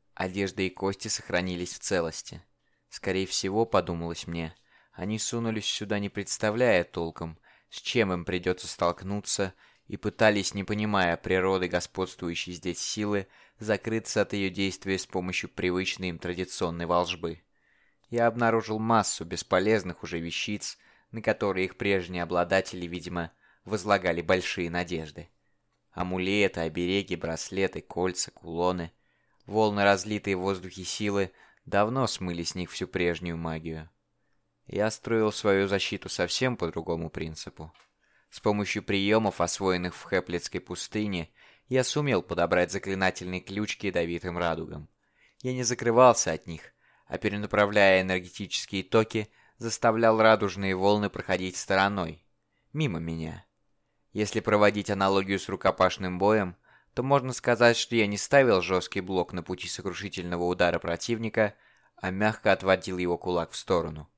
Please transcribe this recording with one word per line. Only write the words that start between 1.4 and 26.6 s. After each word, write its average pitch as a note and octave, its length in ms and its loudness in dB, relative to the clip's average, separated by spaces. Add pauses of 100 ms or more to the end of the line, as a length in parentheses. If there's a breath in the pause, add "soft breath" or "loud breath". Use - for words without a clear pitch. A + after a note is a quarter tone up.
в - 60 -12
целости. - 640 -2 (480)
Скорее F#2+ 360 -2
всего, G2+ 380 0
подумалось E2+ 640 -2
мне, E2 280 -8 (380 soft breath)
они G#2+ 260 -6
сунулись A2+ 460 -4
сюда, G#2 340 -4
не G2+ 120 -4
представляя G#2+ 720 2
толком, E2 540 -8 (320 soft breath)
с - 100 -14
чем G#2 320 0
им E2+ 140 -4
придется F2+ 420 -2
столкнуться, F#2 840 -2 (320 soft breath)
и - 100 -10
пытались, G#2+ 560 2
не G2 120 -6
понимая G2+ 520 2
природы F#2 520 2
господствующей F2+ 840 -4
здесь E2+ 280 -6
силы, G#2 460 -2 (320 soft breath)
закрыться A2 640 -2
от G2+ 140 0
ее G2 160 0
действия F#2+ 480 -2
с - 80 -8
помощью F#2 420 -4
привычной F#2 600 -2
им E2 80 -8
традиционной F2 680 -4
волжбы. E2+ 560 0 (680)
Я A#2 160 2
обнаружил A2+ 520 2
массу A2 460 2
бесполезных F#2 800 0
уже E2+ 180 -6
вещиц, - 560 -6 (340 soft breath)
на A2+ 120 -10
которые F#2+ 440 0
их - 100 -14
прежние F#2 460 0
обладатели, F2 640 0
видимо, F2 460 -8 (320 soft breath)
возлагали F#2 560 2
большие F2+ 500 0
надежды. E2 580 -6 (680)
Амулеты, F#2 640 0